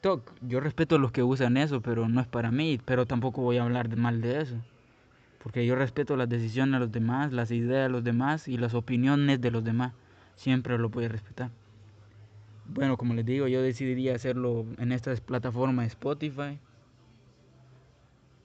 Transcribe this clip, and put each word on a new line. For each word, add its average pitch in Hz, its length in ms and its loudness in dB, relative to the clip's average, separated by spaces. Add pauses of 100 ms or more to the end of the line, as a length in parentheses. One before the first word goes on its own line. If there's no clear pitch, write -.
TikTok. 180 360 0
Yo 123 180 -2
respeto 156 380 2
a - 20 6
los 127 120 2
que 127 120 2
usan 127 340 4
eso, 143 240 0
pero 113 260 0
no 120 140 2
es 120 60 -2
para 117 240 -2
mí, 147 340 0
pero 127 220 2
tampoco 127 340 -2
voy 123 160 2
a 120 60 2
hablar 120 260 0
de 113 60 -4
mal 117 260 2
de 123 180 0
eso. 127 160 -4 (880)
Porque 120 240 -2
yo 123 100 4
respeto 135 400 0
las 127 140 0
decisiones 120 440 0
de 127 60 2
los 120 120 0
demás, 123 420 0
las 117 160 -2
ideas 120 360 2
de 131 40 0
los 123 140 -2
demás 127 440 0
y 123 100 -4
las 117 180 0
opiniones 131 680 2
de 120 80 2
los 117 140 -2
demás. 120 300 0 (420)
Siempre 123 420 0
lo 117 120 0
voy 117 160 -2
a 117 40 -2
respetar. 117 400 -8 (1160)
Bueno, 139 300 0
como 120 180 0
les 117 100 0
digo, 135 220 0
yo 127 160 2
decidiría 127 500 0
hacerlo 123 540 -2 (100)
en 120 140 -2
esta 123 240 -2
plataforma 123 680 -2
de 117 60 0
Spotify 143 720 -6 (1900)